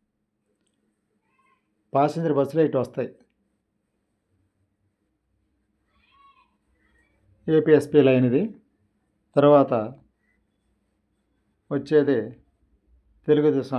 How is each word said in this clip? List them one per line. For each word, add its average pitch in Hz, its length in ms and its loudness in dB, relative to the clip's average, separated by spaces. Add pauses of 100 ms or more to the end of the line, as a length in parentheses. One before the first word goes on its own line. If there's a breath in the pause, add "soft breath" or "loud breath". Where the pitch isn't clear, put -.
(1900)
ప్యాసింజర్ 151 460 -2
బస్సులే 143 300 0
ఇటు 139 140 -4
వస్తాయి. 120 280 -10 (4000)
ఏపీఎస్పీ 151 500 2
లైన్ 127 240 2
ఇది. 143 120 0 (920)
తర్వాత 143 380 4 (2000)
వచ్చేది 143 480 0 (1080)
తెలుగుదేశం 139 520 0